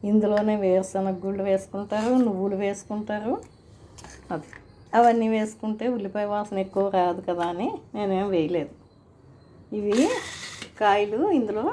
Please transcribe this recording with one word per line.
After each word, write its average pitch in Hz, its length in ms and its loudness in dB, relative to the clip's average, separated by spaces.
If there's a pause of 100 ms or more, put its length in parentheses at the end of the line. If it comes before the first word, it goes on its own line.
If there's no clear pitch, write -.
ఇందులోనే 214 460 4 (100)
వేరుశనగ 190 600 0
గుళ్ళు 196 240 -4
వేసుకుంటారు, 202 640 -2 (140)
నువ్వులు 196 400 -2
వేసుకుంటారు. 208 680 -4 (1000)
అది 160 160 -8 (480)
అవన్నీ 233 380 6
వేసుకుంటే 214 500 -4 (100)
ఉల్లిపాయ 202 300 -4 (100)
వాసన 208 300 -4
ఎక్కువ 196 200 0 (120)
రాదు 180 300 2
కదా 175 260 -2
అని 208 160 -4 (260)
నేనేం 196 380 0
వేయలేదు. 160 400 0 (1040)
ఇవి 208 180 0 (840)
కాయలు 208 400 4 (180)
ఇందులో 214 360 0